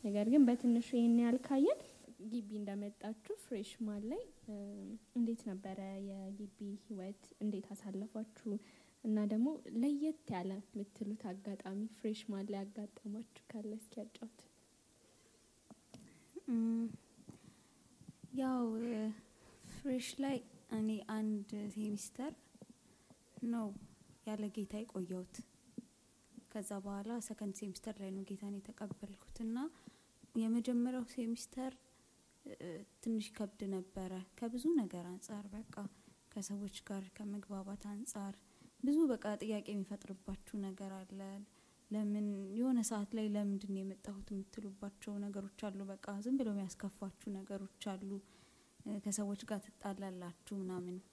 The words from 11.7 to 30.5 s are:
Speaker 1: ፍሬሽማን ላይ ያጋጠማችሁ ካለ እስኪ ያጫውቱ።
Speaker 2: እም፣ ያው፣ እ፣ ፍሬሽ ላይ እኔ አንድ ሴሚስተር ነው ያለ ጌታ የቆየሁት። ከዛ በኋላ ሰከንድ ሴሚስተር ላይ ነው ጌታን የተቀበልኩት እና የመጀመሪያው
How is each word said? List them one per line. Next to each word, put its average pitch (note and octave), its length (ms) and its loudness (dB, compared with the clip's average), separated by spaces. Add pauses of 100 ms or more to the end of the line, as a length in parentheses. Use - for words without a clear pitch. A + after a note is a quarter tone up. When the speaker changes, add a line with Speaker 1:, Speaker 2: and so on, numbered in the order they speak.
Speaker 1:
ፍሬሽማን G#3 540 -2
ላይ G3+ 140 -2
ያጋጠማችሁ G#3 880 -8
ካለ G#3+ 260 -6
እስኪ A3 220 -10
ያጫውቱ። A3+ 440 -10 (2000)
Speaker 2:
እም፣ A3+ 380 4 (1500)
ያው፣ C4 280 2 (220)
እ፣ A#3+ 120 0 (720)
ፍሬሽ B3+ 380 0 (100)
ላይ C#4 200 2 (340)
እኔ A3 180 2 (220)
አንድ G#3+ 380 0 (220)
ሴሚስተር G#3+ 640 -2 (1080)
ነው A#3 240 2 (580)
ያለ G#3+ 260 -2
ጌታ G3+ 240 -2
የቆየሁት። F#3 600 -4 (1120)
ከዛ G#3 340 -6
በኋላ G3+ 320 -4 (100)
ሰከንድ G#3+ 340 -4
ሴሚስተር G#3 420 -6
ላይ G3 140 -4
ነው F#3+ 120 -2
ጌታን G3+ 320 -6
የተቀበልኩት G3+ 840 -8
እና A3+ 180 0 (800)
የመጀመሪያው A#3+ 720 4